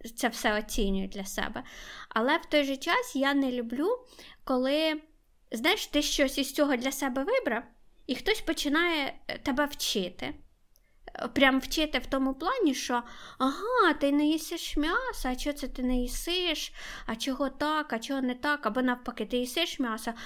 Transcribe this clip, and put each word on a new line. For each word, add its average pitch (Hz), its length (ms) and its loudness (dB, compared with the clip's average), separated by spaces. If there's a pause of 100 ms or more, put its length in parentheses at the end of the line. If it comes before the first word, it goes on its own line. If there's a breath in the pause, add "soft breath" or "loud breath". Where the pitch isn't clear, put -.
(160)
це 240 120 2
все 226 300 0
оцінюю 196 500 0
для 196 160 -8
себе. 214 380 -2 (460 loud breath)
Але 254 280 2
в 330 100 -4
той 294 180 4
же 269 120 0
час 359 400 0
я 277 180 2
не 269 180 2
люблю, 247 360 -2 (560 loud breath)
коли, 294 560 2 (520)
знаєш, 302 340 2
ти 294 160 2
щось 277 360 2
із 277 140 0
цього 285 240 4
для 254 160 0
себе 269 320 -2
вибрав, 392 380 0 (440)
і 269 80 -2
хтось 427 260 0
починає, 320 720 2 (140)
е, - 100 -6
тебе 285 280 0
вчити. 180 680 -4 (840)
Е, 240 100 -4
прям 262 320 4
вчити 302 380 0
в 247 80 -6
тому 269 280 0
плані, 359 400 2
що, 247 280 -2 (360 loud breath)
«Ага, 359 600 4
ти 285 120 4
не 294 140 4
їсиш 320 500 -2
м'яса, 392 540 0
а 254 60 -2
чого 226 200 -2
це - 120 -6
ти 254 140 -6
не 254 140 2
їсиш? 330 760 -2 (340 loud breath)
А 226 100 -4
чого 262 320 0
так, 302 440 0
а 233 60 0
чого 269 220 -4
не 247 140 0
так?» 294 320 0
Або 226 160 0
навпаки, 247 440 -2
ти 247 100 -2
їсиш 269 440 0
м'ясо, 226 320 -2 (140 loud breath)